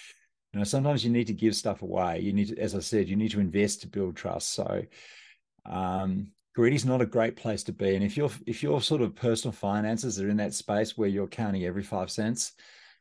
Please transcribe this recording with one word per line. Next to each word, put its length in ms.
You 60
know, 40
sometimes 400
you 60
need 180
to 60
give 220
stuff 260
away. 380
You 120
need 180
to, 100
as 160
I 40
said, 300
you 60
need 160
to 80
invest 420
to 60
build 280
trust. 380
So, 300
um, 600
greed 200
is 120
not 160
a 60
great 280
place 280
to 100
be. 220
And 80
if 120
you're, 140
if 160
your 180
sort 220
of 140
personal 360
finances 680
are 80
in 80
that 160
space 420
where 140
you're 180
counting 380
every 160
five 300
cents, 420